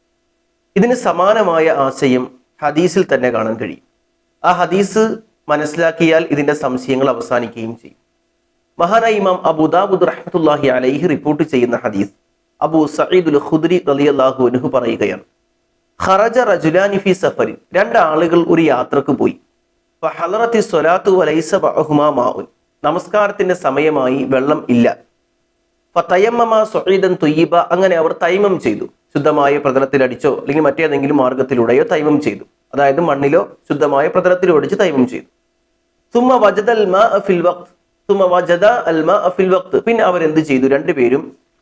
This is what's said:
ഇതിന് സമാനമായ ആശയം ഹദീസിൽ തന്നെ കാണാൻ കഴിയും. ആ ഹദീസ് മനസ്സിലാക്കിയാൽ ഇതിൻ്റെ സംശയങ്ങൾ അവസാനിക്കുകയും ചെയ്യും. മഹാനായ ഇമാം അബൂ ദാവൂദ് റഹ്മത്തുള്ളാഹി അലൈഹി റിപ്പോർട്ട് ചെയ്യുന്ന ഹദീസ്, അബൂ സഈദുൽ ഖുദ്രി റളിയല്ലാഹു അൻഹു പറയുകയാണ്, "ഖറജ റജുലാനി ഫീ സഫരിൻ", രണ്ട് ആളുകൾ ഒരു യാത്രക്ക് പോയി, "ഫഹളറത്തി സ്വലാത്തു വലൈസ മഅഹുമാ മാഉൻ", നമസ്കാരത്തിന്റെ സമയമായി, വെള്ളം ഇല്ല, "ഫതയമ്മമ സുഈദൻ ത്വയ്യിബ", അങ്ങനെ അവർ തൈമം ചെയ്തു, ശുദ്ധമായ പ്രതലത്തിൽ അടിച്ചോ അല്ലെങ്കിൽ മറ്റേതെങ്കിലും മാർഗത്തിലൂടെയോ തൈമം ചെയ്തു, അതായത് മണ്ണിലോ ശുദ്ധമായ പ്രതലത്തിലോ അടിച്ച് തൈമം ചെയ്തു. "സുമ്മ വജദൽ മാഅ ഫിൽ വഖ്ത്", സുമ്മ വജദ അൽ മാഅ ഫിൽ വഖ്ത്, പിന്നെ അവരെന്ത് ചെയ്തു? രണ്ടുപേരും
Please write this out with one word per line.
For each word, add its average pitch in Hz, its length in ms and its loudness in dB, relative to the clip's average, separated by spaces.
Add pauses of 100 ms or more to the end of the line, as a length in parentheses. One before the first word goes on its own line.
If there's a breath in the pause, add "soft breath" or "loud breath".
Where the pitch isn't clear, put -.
(760)
ഇതിന് 233 180 2
സമാനമായ 180 760 0
ആശയം 131 600 0 (320)
ഹദീസിൽ 165 520 0
തന്നെ 127 160 0
കാണാൻ 110 260 -4
കഴിയും. 107 260 -10 (640)
ആ 170 80 4
ഹദീസ് 196 640 0 (320)
മനസ്സിലാക്കിയാൽ 160 840 0
ഇതിൻ്റെ 147 240 0
സംശയങ്ങൾ 135 540 -2
അവസാനിക്കുകയും 117 720 -4
ചെയ്യും. - 200 -20 (760)
മഹാനായ 220 340 2
ഇമാം 190 340 0
അബൂ 160 200 2
ദാവൂദ് 180 360 0
റഹ്മത്തുള്ളാഹി 151 640 0
അലൈഹി 131 400 0
റിപ്പോർട്ട് 151 360 -2
ചെയ്യുന്ന 123 420 0
ഹദീസ്, 104 260 -4 (520)
അബൂ 156 240 2
സഈദുൽ 156 500 0
ഖുദ്രി 165 520 0
റളിയല്ലാഹു 135 600 2
അൻഹു 120 200 -2
പറയുകയാണ്, 113 520 -2 (880)
"ഖറജ 220 320 2
റജുലാനി 196 580 0
ഫീ 190 160 0
സഫരിൻ", 123 440 -2 (180)
രണ്ട് 226 240 0
ആളുകൾ 165 500 2
ഒരു 165 140 2
യാത്രക്ക് 131 500 0
പോയി, 110 240 -2 (680)
"ഫഹളറത്തി 208 560 -2
സ്വലാത്തു 180 500 0
വലൈസ 160 440 0
മഅഹുമാ 151 560 0
മാഉൻ", 123 360 -2 (380)
നമസ്കാരത്തിന്റെ 185 680 -2
സമയമായി, 139 720 0
വെള്ളം 139 440 0
ഇല്ല, 120 280 2 (1040)
"ഫതയമ്മമ 220 640 2
സുഈദൻ 190 520 0
ത്വയ്യിബ", 160 420 0
അങ്ങനെ 180 400 2
അവർ 165 160 0 (100)
തൈമം 185 380 0
ചെയ്തു, 107 240 -4
ശുദ്ധമായ 143 720 0
പ്രതലത്തിൽ 135 440 0
അടിച്ചോ 127 320 0
അല്ലെങ്കിൽ 147 280 -2
മറ്റേതെങ്കിലും 147 540 0
മാർഗത്തിലൂടെയോ 131 680 0
തൈമം 151 360 0
ചെയ്തു, 104 240 -6 (300)
അതായത് 139 260 2
മണ്ണിലോ 151 560 0 (120)
ശുദ്ധമായ 139 400 0
പ്രതലത്തിലോ 180 480 0
അടിച്ച് 143 240 -2
തൈമം 143 280 0
ചെയ്തു. 110 160 -12 (880)
"സുമ്മ 254 220 2
വജദൽ 208 480 2
മാഅ 196 340 2
ഫിൽ 190 240 0
വഖ്ത്", 175 400 -4 (280)
സുമ്മ 190 160 2
വജദ 175 380 2
അൽ 175 400 2
മാഅ 180 240 0
ഫിൽ 185 260 0
വഖ്ത്, - 280 -2
പിന്നെ 226 220 0
അവരെന്ത് 160 360 0
ചെയ്തു? 135 260 0
രണ്ടുപേരും 135 680 0 (260)